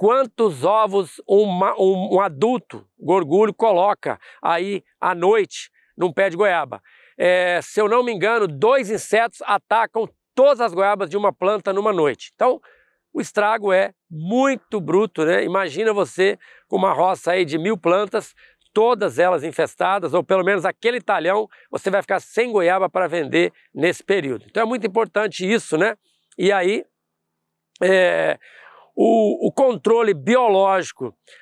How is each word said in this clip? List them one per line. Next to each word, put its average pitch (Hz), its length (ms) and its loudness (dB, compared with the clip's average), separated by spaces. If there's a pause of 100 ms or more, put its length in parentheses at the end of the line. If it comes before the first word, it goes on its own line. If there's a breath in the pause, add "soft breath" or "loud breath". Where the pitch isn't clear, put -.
quantos 220 640 0
ovos 196 640 0
uma, 196 480 2
um, 190 400 0
um 185 60 4
adulto 180 640 -4 (100)
gorgulho 185 560 2
coloca 190 640 0 (240 loud breath)
aí 180 440 -4 (160)
à 175 120 -2
noite 185 600 0 (240)
num 175 160 -2
pé 196 180 0
de 165 60 -10
goiaba. 165 440 -2 (380 soft breath)
É, 180 420 2
se - 200 -6
eu 214 80 2
não 247 160 2
me 240 80 -4
engano, 214 340 0
dois 208 440 0
insetos 220 520 -2
atacam 214 640 -2 (280)
todas 269 240 4
as 226 120 -2
goiabas 190 380 0
de 175 60 -4
uma 202 160 0
planta 196 400 -2
numa 208 200 -2
noite. 151 400 -2
Então, 247 280 0 (520 soft breath)
o - 80 -6
estrago 208 520 -2
é 190 200 2 (160)
muito 220 720 -2
bruto, 170 440 0
né? 180 180 2
Imagina 185 500 -2
você 190 460 0 (300 soft breath)
com - 80 -4
uma 185 160 2
roça 170 400 0
aí 185 120 0
de 156 140 -6
mil 196 180 -2
plantas, 190 600 -2 (360 soft breath)
todas 208 460 0
elas 175 240 2
infestadas, 165 720 -4
ou 185 80 2
pelo 185 220 0
menos 185 200 0
aquele 233 360 -4
talhão, 196 480 -2 (240 soft breath)
você - 180 -4
vai 190 120 0
ficar 190 180 -2
sem 240 320 -4
goiaba 185 360 2
para 180 200 -2
vender 160 440 0 (220 soft breath)
nesse 156 300 -2
período. 139 420 -2
Então - 160 -4
é 226 40 0
muito 233 200 -4
importante 202 640 -2
isso, 214 260 -2
né? 208 200 0 (420)
E 190 140 2
aí, 196 320 0 (960)
é, 175 560 2 (560 loud breath)
o, 220 540 2
o 170 40 -8
controle 226 600 2
biológico, 190 1000 0 (280 soft breath)